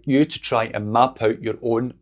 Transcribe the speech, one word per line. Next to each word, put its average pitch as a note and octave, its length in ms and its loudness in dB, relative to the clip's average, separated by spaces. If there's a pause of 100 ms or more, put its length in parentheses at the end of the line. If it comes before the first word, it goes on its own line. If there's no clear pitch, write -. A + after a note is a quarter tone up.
you C#3 200 4
to - 160 -6
try A2+ 260 0
and G#2 260 -6
map B2 280 2
out A2+ 220 0
your A2 180 -6
own A#2 420 -2